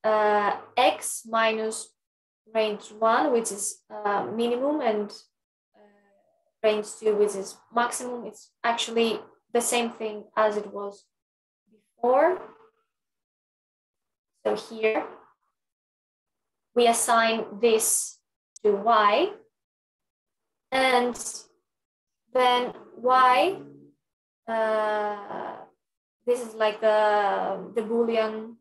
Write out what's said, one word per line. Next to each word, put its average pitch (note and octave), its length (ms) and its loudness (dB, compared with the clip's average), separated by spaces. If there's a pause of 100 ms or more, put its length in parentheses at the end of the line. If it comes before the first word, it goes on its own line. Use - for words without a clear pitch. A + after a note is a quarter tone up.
uh, G#3 520 2 (220)
x - 500 0
minus A3 600 -2 (640)
range G#3+ 300 -2 (120)
one, A#3+ 360 2
which A3+ 180 0
is, - 300 -8 (100)
uh, G#3 340 -4
minimum, A#3+ 540 -2
and, G#3 320 -2 (640)
uh, G#3 40 -20 (840)
range G#3+ 240 0 (120)
two, G#3+ 160 0
which G3+ 200 2
is G3 220 -10 (180)
maximum. A#3+ 500 -4
It's - 260 -18 (120)
actually A3+ 560 -2 (340)
the A#3 80 2
same A#3 300 -2
thing G#3+ 320 -10 (140)
as G#3+ 180 2
it G3+ 180 -6
was G3+ 320 -12 (640)
before. D4 720 2 (2000)
So G#3+ 100 2
here A3 500 -4 (1700)
we A#3+ 140 4
assign A3+ 720 0
this - 580 0 (460)
to G#3 80 4
y, G#3+ 600 2 (1400)
and B3 440 2 (1160)
then B3 420 2 (220)
y, B3+ 640 4 (880)
uh, G#3+ 1120 -4 (680)
this A#3+ 160 0
is A3 120 -10
like G#3+ 260 0
the, G3+ 960 2
the A#3 60 0
Boolean A3 800 -2